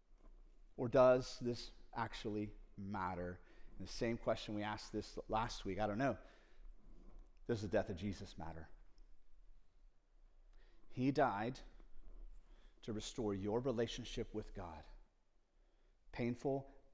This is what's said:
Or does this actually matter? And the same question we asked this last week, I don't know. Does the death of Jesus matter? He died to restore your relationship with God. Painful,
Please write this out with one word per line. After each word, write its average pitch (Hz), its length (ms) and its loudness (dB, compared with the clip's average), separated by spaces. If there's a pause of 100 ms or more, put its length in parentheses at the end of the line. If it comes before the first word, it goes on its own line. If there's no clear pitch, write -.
(800)
Or 131 100 2
does 127 540 10
this 120 280 0 (240)
actually 107 560 0 (280)
matter? 92 600 -2 (400)
And 92 80 -6
the - 60 -8
same 120 240 2
question 110 380 0
we 104 80 0
asked 107 300 -2
this - 260 -4 (100)
last 110 360 0
week, 95 140 0
I 98 80 4
don't 104 120 2
know. 127 180 4 (1300)
Does 117 140 2
the 104 80 0
death 101 220 4
of 92 60 -2
Jesus 98 420 -4
matter? 80 300 -6 (2250)
He 131 220 4
died 120 500 2 (1200)
to 117 80 -4
restore 107 420 0
your 101 260 2
relationship 120 720 0
with 107 220 -4
God. 82 280 -8 (1300)
Painful, 135 540 0 (280)